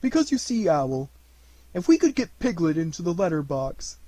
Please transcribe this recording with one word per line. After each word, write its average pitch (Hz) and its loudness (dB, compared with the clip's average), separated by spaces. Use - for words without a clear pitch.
Because 285 2
you 269 0
see, 226 -2
Owl, 135 0
if 180 -6
we 320 8
could 320 2
get - -4
Piglet 165 0
into 165 -4
the 175 -2
letter 170 0
box 135 -6